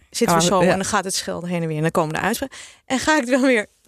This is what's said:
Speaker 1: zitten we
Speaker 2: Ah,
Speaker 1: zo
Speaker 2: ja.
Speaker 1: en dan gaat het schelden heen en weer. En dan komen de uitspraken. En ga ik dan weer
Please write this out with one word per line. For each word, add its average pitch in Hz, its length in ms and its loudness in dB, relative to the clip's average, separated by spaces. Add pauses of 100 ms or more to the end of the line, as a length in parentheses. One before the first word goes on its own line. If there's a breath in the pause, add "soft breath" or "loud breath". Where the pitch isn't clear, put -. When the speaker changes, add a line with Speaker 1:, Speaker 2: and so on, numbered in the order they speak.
Speaker 1:
zitten 180 280 0
we 165 60 2
Speaker 2:
Ah, 170 60 2
Speaker 1:
zo 185 140 4
Speaker 2:
ja. 185 60 4
Speaker 1:
en 180 60 4
dan 190 100 -2
gaat 196 200 -2
het 190 100 -6
schelden 175 340 -6
heen 175 120 -2
en 165 60 -4
weer. 156 100 -4
En 151 60 -2
dan 165 80 0
komen 156 220 0
de 156 60 -2
uitspraken. - 380 -4 (280 loud breath)
En 254 140 -2
ga 311 180 2
ik 262 100 0
dan 254 140 2
weer 247 260 2 (200)